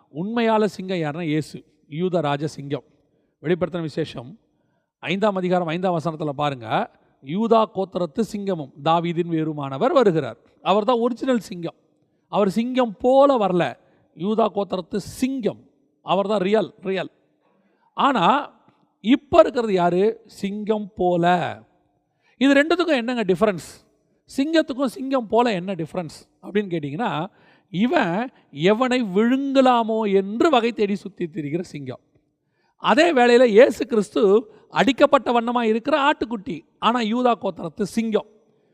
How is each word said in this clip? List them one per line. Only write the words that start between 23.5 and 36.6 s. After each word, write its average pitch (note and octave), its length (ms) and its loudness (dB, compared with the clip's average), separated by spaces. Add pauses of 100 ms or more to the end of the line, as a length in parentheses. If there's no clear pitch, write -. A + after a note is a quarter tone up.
சிங்கத்துக்கும் C#4+ 640 0
சிங்கம் C4 340 -4
போல A#3 240 2
என்ன F#3 220 -4
டிஃபரன்ஸ் E3 440 -8 (240)
அப்படின்னு G3 300 -4
கேட்டிங்கன்னா, E3 400 -6 (640)
இவன் A3+ 400 0 (500)
எவனை A#3+ 360 2 (120)
விழுங்கலாமோ A#3+ 880 2 (140)
என்று G3+ 360 0
வகை A#3+ 220 2
தேடி G#3 240 -2
சுத்தி F3+ 300 -10
திரிகிற D#3 380 -8
சிங்கம். C3+ 400 -14 (800)
அதே A3+ 300 4
வேளையில A#3+ 340 6
இயேசு B3 380 6
கிறிஸ்து A3+ 360 -2 (520)
அடிக்கப்பட்ட C#4 580 2
வண்ணமா A#3+ 300 0
இருக்கிற A3+ 380 0
ஆட்டுக்குட்டி, B3+ 560 -2 (240)